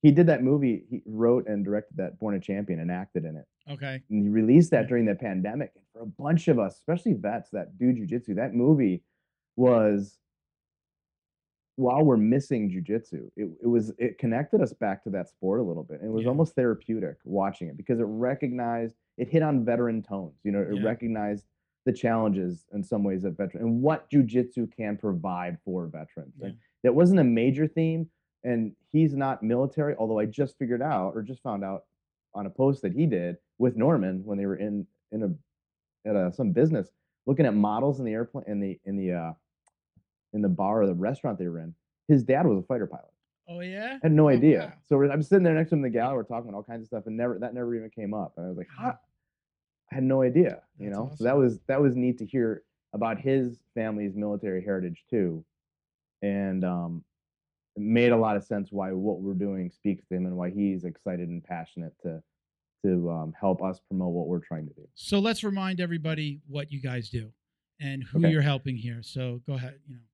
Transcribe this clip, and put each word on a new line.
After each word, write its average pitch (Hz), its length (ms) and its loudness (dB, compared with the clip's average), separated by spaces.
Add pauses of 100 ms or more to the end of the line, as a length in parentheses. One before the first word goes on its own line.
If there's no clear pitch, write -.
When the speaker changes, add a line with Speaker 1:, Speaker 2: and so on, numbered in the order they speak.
Speaker 1:
he 151 80 12
did 165 160 8
that 135 160 4
movie, 131 460 2
he 120 160 -8
wrote 113 420 2
and 104 180 -4
directed 104 320 -4
that 90 220 -8
Born 107 160 -4
a 95 40 -2
Champion 95 420 -4
and 85 100 -4
acted 90 340 -6
in 78 120 -10
it. - 100 -18 (240)
Speaker 2:
Okay. 131 380 -10
Speaker 1:
And 107 140 0
he 104 60 2
released 113 420 6
that 127 120 4
Speaker 2:
Yeah. 107 60 -4
Speaker 1:
during 120 160 2
the 104 100 2
pandemic. 104 600 -4
And - 180 -20
for 113 80 -18
a 113 40 -12
bunch 151 440 -2
of 131 100 4
us, 95 180 -2
especially 175 360 -2
vets 104 380 -4
that 95 260 -8
do 123 160 2
jujitsu, 113 420 -4
that 110 180 -4
movie 120 480 4 (540)
was, 107 640 4 (1600)
while 131 260 4
we're 135 140 6
missing 113 520 2
jujitsu, 90 680 -6
it, 101 120 -6 (120)
it 120 60 0
was, 113 300 2
it 113 220 -4
connected 131 420 2
us 127 120 0
back 98 320 -4
to - 60 -8
that 92 180 -6
sport 98 320 -2
a - 20 0
little 82 200 -6
bit. 76 180 -14
And 107 80 -8
it 110 40 -4
was 110 100 -2
Speaker 2:
Yeah. 120 60 0
Speaker 1:
almost 151 240 2
therapeutic 113 680 -2
watching 95 460 -2
it 73 80 -14
because 113 240 -2
it 113 40 0
recognized, 117 880 -4 (220)
it 127 120 -4
hit 160 120 4
on 143 220 2
veteran 117 400 0
tones. 92 400 -8
You 104 80 0
know, 101 100 2
it 98 140 -2
Speaker 2:
Yeah. 101 80 -2
Speaker 1:
recognized 110 600 -2 (400)
the 127 80 2
challenges 104 800 0
in 101 100 -6
some 101 200 -2
ways 95 200 -2
that 95 80 -2
veteran, 98 320 -6
and 117 180 2
what 151 280 0
jujitsu 123 640 2
can 104 260 -6
provide 87 680 -4
for 90 220 -4
veterans. 78 540 -16
And 98 120 -10
Speaker 2:
Yeah. - 60 -20 (240)
Speaker 1:
that 123 120 6
wasn't 180 240 8
a 147 60 8
major 127 420 4
theme, 160 420 -2 (360)
and 113 280 -2 (140)
he's 151 280 4
not 135 280 -2
military, 139 520 0
although 110 240 0
I 107 60 2
just 131 320 -4
figured 120 240 -2
out, 107 340 -2
or 113 80 -6
just 123 180 -12
found 104 220 -6
out 98 220 -8 (480)
on 101 120 -8
a 95 40 -6
post 135 340 2
that 92 100 -2
he 147 120 2
did 87 320 0 (200)
with 123 180 2
Norman 107 480 2
when 101 140 -6
they 101 80 -4
were 98 100 -2
in, 104 320 -4 (240)
in 107 120 -4
a, 92 120 -2 (760)
at 104 60 0
a, 90 160 0
some 107 220 0
business, 131 380 2 (340)
looking 139 200 2
at 113 80 2
models 110 460 2
in 127 60 -6
the 110 80 -4
airplane, 113 340 -6
in 101 140 -6
the, 98 240 -6
in 98 100 -6
the, 95 160 -2
uh, 82 220 -4 (960)
in 107 100 -4
the 98 80 2
bar 98 340 0
or 98 40 4
the 95 60 0
restaurant 104 440 -4
they 90 120 -6
were 82 100 -8
in, 82 160 -14 (320)
his 139 160 8
dad 139 240 2
was 107 120 4
a 90 40 -6
fighter 113 240 -4
pilot. - 240 -16 (360)
Speaker 2:
Oh, 170 120 -14
yeah? 208 420 -10
Speaker 1:
Had 160 120 4
no 156 120 8
Speaker 2:
Oh, 147 40 8
Speaker 1:
idea. 123 440 4
Speaker 2:
wow. - 120 -20
Speaker 1:
So 143 120 2
we're, 139 140 4
I'm 147 100 -2
sitting 185 220 4
there 165 100 6
next 160 160 2
to 170 60 2
him 151 40 4
in 131 120 -2
the 113 60 0
gala, 127 180 0
we're 117 80 -2
talking 120 260 -8
about 101 80 -10
all 104 60 -10
kinds 117 200 -14
of 107 40 -20
stuff, 107 200 -10
and 110 100 -8
never, 120 220 -2
that 117 140 -6
never 120 220 -4
even 110 140 -8
came 104 240 -8
up. 104 240 -6
And 85 80 -8
I 92 40 -8
was 90 80 -8
like, 87 100 -12
Speaker 2:
Yeah. 135 160 -16
Speaker 1:
"How?" 247 160 -6 (920)
I - 40 -8
had 131 100 -2
no 135 180 4
idea, 135 400 2 (160)
you 101 80 -8
Speaker 2:
That's 101 100 -6
Speaker 1:
know? 117 180 -8
So 113 100 -6
that 123 80 4
Speaker 2:
awesome. 139 100 6
Speaker 1:
was, 113 240 2
that 135 140 0
was 135 140 4
neat 123 220 0
to 113 80 -10
hear 113 380 -2 (300)
about 110 280 -2
his 131 400 0 (140)
family's 104 400 -4
military 104 480 -4
heritage 92 440 -4
too. 87 380 -2 (800)
And, 98 420 -2
um, 85 400 -4 (720)
it 104 60 -8
made 117 300 4
a 120 60 4
lot 110 200 2
of 98 60 -4
sense 101 280 -6
why 95 200 -4
what 95 280 -2
we're 98 140 -6
doing 95 360 -4
speaks 95 380 -6
to 92 80 -6
him 92 100 -2
and 90 100 -6
why 90 140 -4
he's 95 340 -2
excited 87 460 -8
and 85 140 -8
passionate 85 580 -12
to, 80 220 -10 (600)
to, 87 260 2
um, 80 280 -6
help 92 220 0
us 95 200 -6
promote 92 320 -4
what 85 140 -4
we're 87 120 -2
trying 80 280 -10
to 73 60 -16
do. - 220 -20
Speaker 2:
So - 240 -2
let's 214 240 -2
remind 190 360 -4
everybody 156 680 -4
what 147 240 -10
you 139 100 -8
guys 123 280 -6
do 113 220 -8 (480)
and 139 240 -6
who 147 160 -2
Speaker 1:
Okay. 165 120 6
Speaker 2:
you're 156 100 4
helping 135 360 0
here. 117 260 -8
So 123 420 -8
go 143 80 -6
ahead, 131 320 -8
you 135 100 -18
know. 120 60 -20 (120)